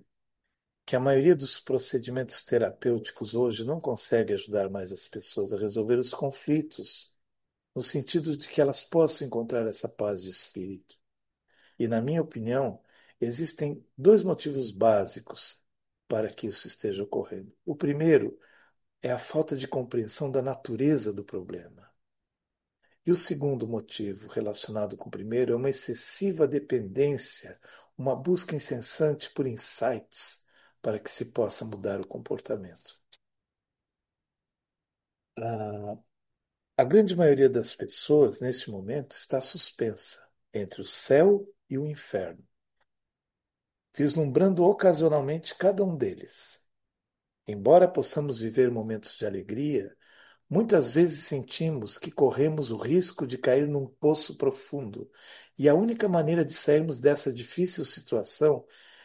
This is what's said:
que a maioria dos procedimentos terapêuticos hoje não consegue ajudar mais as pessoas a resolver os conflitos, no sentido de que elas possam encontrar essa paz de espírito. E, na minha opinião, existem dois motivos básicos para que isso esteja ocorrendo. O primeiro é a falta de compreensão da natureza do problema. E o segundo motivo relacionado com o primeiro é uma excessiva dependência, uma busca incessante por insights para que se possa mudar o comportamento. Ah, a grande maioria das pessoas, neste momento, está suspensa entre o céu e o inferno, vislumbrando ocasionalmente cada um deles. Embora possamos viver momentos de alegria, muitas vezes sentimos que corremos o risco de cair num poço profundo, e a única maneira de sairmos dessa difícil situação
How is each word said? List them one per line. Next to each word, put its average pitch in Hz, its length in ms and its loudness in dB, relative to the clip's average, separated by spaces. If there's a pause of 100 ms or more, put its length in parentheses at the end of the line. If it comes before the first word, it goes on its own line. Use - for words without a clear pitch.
(840)
que - 120 -2
a 127 40 2
maioria 139 360 6
dos 135 240 -6
procedimentos 123 800 -4
terapêuticos 113 920 -2
hoje 113 300 0
não 156 160 -4
consegue 113 520 0
ajudar 98 380 -2
mais 95 220 -8
as - 140 -12
pessoas 104 460 -6
a 104 60 -2
resolver 107 400 0
os 123 160 -2
conflitos, - 1000 -6 (600)
no 131 80 -6
sentido 151 540 -2
de - 120 -12
que - 120 0
elas 139 220 2
possam 160 440 2
encontrar 117 400 -2
essa 104 220 -6
paz 101 340 -4
de 92 80 -14
espírito. 92 680 -12 (800)
E, 120 80 0
na 113 140 0
minha 151 220 0
opinião, 123 600 -4 (380)
existem 147 640 -4 (100)
dois 185 280 8
motivos 135 480 -4
básicos - 880 0 (480)
para 110 240 -2
que - 140 -10
isso 95 200 -8
esteja 98 380 -6
ocorrendo. 98 500 -8 (120)
O - 100 -4
primeiro 143 640 2 (640)
é 127 100 -2
a 123 60 -4
falta 151 380 -4
de 131 120 -8
compreensão 120 640 -4
da 131 100 0
natureza 127 720 -2
do 101 100 -8
problema. 90 640 -14 (1200)
E 170 80 4
o 180 40 4
segundo 139 520 -2
motivo 104 600 -8
relacionado 104 680 -4
com - 120 -14
o - 40 -18
primeiro 117 400 0
é 117 40 2
uma 131 120 -2
excessiva 156 800 0
dependência, 135 1120 -2 (360)
uma 131 200 -2
busca 175 400 -2
incessante 143 720 -2
por 139 160 -4
insights - 1000 -4 (340)
para 107 180 -2
que - 120 -8
se - 160 -4
possa 113 380 -2
mudar 98 360 -6
o 92 60 -8
comportamento. - 920 -10 (2500)
Ah, 107 600 -6 (800)
a 131 80 6
grande 185 320 6
maioria 139 340 8
das 117 240 -2
pessoas, - 680 2
neste 127 300 -4
momento, 107 460 -8
está - 240 -4
suspensa - 840 -4 (280)
entre 101 260 -8
o - 60 -10
céu 196 600 4 (220)
e 135 100 -4
o 147 80 -4
inferno, 98 560 -8 (1500)
vislumbrando 156 680 4
ocasionalmente 160 920 2
cada 190 280 2
um 175 120 -2
deles. - 680 -6 (840)
Embora 131 420 6
possamos 147 500 -2
viver 117 320 2
momentos 110 460 -6
de 110 100 -6
alegria, 101 680 -4 (520)
muitas 180 420 4
vezes 160 340 4
sentimos 143 760 -4
que 165 120 -10
corremos 143 600 2
o 110 60 -6
risco 147 500 0
de 123 100 -6
cair 135 300 4
num 143 200 -2
poço - 500 0
profundo, 135 760 -4 (480)
e 143 100 6
a 143 60 8
única 220 340 2
maneira 165 360 2
de 139 80 -4
sairmos 151 480 2
dessa 143 320 4
difícil 165 520 -2
situação - 800 0 (400)